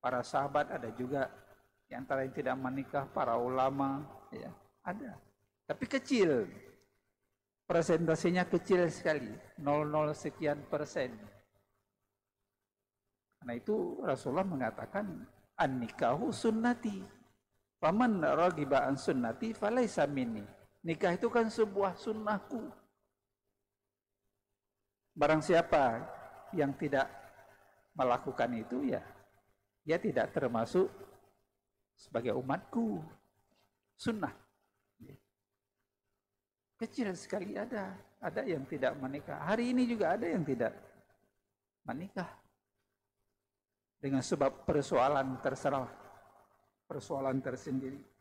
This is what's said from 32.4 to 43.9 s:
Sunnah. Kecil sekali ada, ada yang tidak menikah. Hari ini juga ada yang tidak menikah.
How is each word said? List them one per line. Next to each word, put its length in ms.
Sunnah. 480
Kecil 400
sekali 400
ada, 400
ada 240
yang 240
tidak 320
menikah. 480
Hari 240
ini 160
juga 240
ada 160
yang 160
tidak 320
menikah. 400